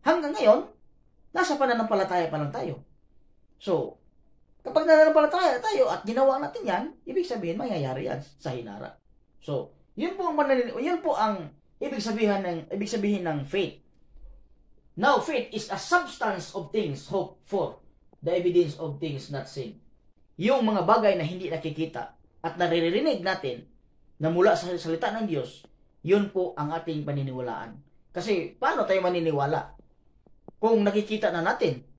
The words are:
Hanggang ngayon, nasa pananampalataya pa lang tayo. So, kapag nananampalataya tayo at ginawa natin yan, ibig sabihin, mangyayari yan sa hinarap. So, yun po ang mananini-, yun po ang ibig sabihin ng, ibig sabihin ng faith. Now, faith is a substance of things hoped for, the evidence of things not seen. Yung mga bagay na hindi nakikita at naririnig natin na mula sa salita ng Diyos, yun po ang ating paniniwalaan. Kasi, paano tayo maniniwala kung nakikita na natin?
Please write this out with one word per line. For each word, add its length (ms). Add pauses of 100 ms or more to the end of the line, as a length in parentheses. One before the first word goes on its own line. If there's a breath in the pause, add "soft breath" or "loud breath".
Hanggang 320
ngayon, 320 (640)
nasa 240
pananampalataya 720
pa 80
lang 160
tayo. 320 (720)
So, 400 (640)
kapag 240
nananampalataya 800
tayo 240
at 160
ginawa 400
natin 240
yan, 160 (240)
ibig 160
sabihin, 320
mangyayari 480
yan 160
sa 320
hinarap. 480 (400)
So, 320 (240)
yun 160
po 160
ang 80
mananini-, 400
yun 240
po 160
ang 320 (320)
ibig 240
sabihin 400
ng, 240
ibig 240
sabihin 320
ng 240
faith. 320 (1120)
Now, 320
faith 320
is 160
a 80
substance 720
of 160
things 400
hoped 400
for, 320 (400)
the 160
evidence 400
of 240
things 320
not 160
seen. 320 (560)
Yung 320
mga 160
bagay 320
na 80
hindi 240
nakikita 640 (320)
at 160
naririnig 640
natin 480 (500)
na 80
mula 240
sa 240
salita 320
ng 160
Diyos, 400 (400)
yun 240
po 240
ang 160
ating 320
paniniwalaan. 720 (400)
Kasi, 400
paano 320
tayo 160
maniniwala 720 (880)
kung 240
nakikita 480
na 80
natin? 400 (160)